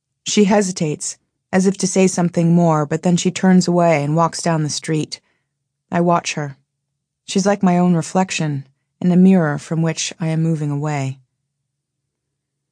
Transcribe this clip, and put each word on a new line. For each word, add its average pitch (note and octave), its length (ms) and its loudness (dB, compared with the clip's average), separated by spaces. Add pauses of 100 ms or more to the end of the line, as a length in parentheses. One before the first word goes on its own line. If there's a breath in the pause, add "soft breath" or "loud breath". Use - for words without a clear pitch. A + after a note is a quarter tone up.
(220)
She - 220 2
hesitates, F#3 760 -2 (320)
as F#3+ 160 0
if G3 120 0
to F#3+ 80 -2
say F#3+ 200 2
something F3 480 0
more, D#3+ 320 2
but D#3+ 160 -6
then F3 140 2
she F3+ 160 -2
turns F#3 340 4
away E3+ 380 2
and D3 100 -2
walks E3 260 0
down D#3+ 220 -2
the D3+ 80 -4
street. - 500 -6 (720)
I F3 100 -2
watch E3+ 340 0
her. C#3+ 220 -8 (680)
She's F#3+ 220 -2
like G3+ 160 0
my F3+ 140 2
own F3+ 180 2
reflection, D#3+ 760 -4 (320)
in F3+ 100 0
a F3 60 4
mirror F3+ 420 4
from D#3+ 240 -6
which D#3+ 380 -4
I D#3+ 80 -4
am D#3+ 140 -2
moving D#3 280 -2
away. C#3+ 480 -6 (1500)